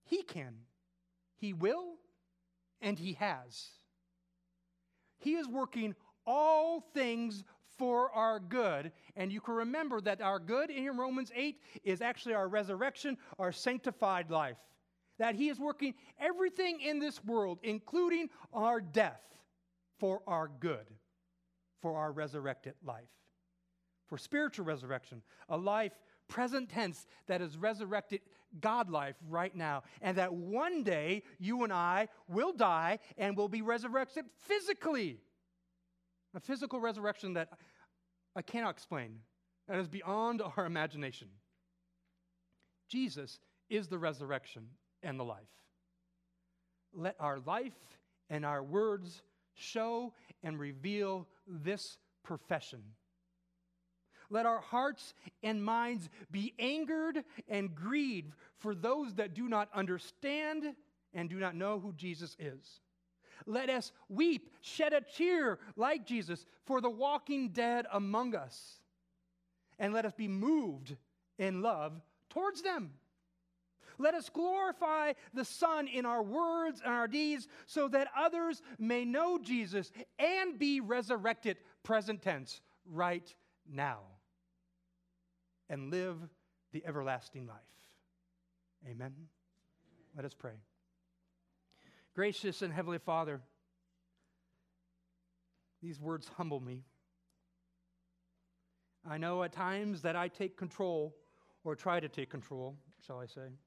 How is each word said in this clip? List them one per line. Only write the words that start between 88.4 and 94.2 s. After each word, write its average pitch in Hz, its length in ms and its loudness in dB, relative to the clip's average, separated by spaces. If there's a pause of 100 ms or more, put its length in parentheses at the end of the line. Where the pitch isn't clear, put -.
Amen. 123 260 -10 (1000)
Let 143 100 -10
us 139 100 -10
pray. 120 180 -12 (1600)
Gracious 196 480 -2
and 175 100 -2
Heavenly 170 260 -2
Father, 156 420 0 (2500)